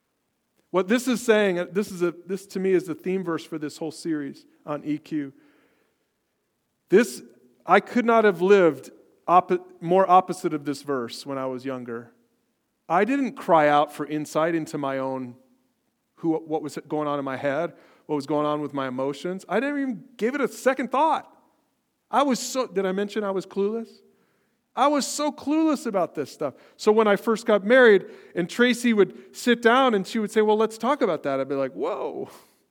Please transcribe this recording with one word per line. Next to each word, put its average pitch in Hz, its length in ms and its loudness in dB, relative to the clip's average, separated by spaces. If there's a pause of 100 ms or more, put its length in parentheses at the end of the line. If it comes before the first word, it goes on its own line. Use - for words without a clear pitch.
(720)
What 185 180 0
this 240 180 0
is 247 160 -2
saying, 202 380 2
uh, 175 100 -6
this 196 220 -4
is 175 100 -6
a, 175 100 0 (140)
this 185 220 -8
to - 100 -10
me 190 140 0
is 175 140 2
the 160 80 -8
theme 190 280 -4
verse 165 220 -4
for 165 120 -12
this 151 200 -10
whole 156 160 -8
series 151 540 -8 (200)
on 147 180 -6
E 151 140 -4
Q. 143 340 -6 (1600)
This, - 340 2 (420)
I 185 140 4
could 226 260 0
not 226 200 4
have 175 180 2
lived 180 480 4 (380)
oppo-, 180 360 2 (160)
more 180 300 2
opposite 180 420 2
of 147 120 -6
this 147 180 -6
verse 127 420 -6
when 139 140 -8
I 131 80 -6
was 127 180 -8
younger. 120 480 -10 (760)
I 180 160 4
didn't 262 300 -2
cry 156 340 4
out 147 240 2
for 147 120 -10
insight 151 520 -2
into 156 200 -6
my 135 220 -4
own, 131 380 -8 (800)
who, 160 200 -2
what 160 260 -6
was 147 160 -10 (100)
going 151 180 -4
on 143 140 -2
in 135 40 -6
my 135 120 -6
head, 143 380 -4 (320)
what 151 100 -4
was 139 100 -6
going 147 180 0
on 151 160 -2
with 143 140 -8
my 135 140 -4
emotions. 143 600 -6
I 190 120 0
didn't 285 200 -4
even 247 240 -6 (120)
give 240 180 -2
it 285 60 -4
a 240 80 0
second 262 420 -2
thought. 285 400 0 (800)
I 247 120 2
was 269 160 2
so, 254 280 -4
did 196 180 -4
I 185 80 -2
mention 202 320 -4
I 196 60 -4
was 190 160 -4
clueless? 220 420 -4 (880)
I 254 120 4
was 294 180 2
so 294 260 -4
clueless 302 540 0
about 190 280 -2
this 139 160 -6
stuff. 139 240 -6 (220)
So 214 160 4
when 220 160 4
I 202 80 6
first 214 300 -2
got 202 180 2
married 226 420 8 (280)
and 175 140 -2
Tracy 240 440 2
would - 420 0
sit 240 280 0
down 240 320 4
and 190 120 -2
she - 120 -6
would 208 120 -4
say, 220 120 2
"Well, 214 140 2
let's 220 200 -2
talk 277 240 -2
about 175 220 -2
that," 139 180 -2
I'd 131 80 -6
be 143 60 -6
like, 135 180 -4
"Whoa, - 560 -8 (420)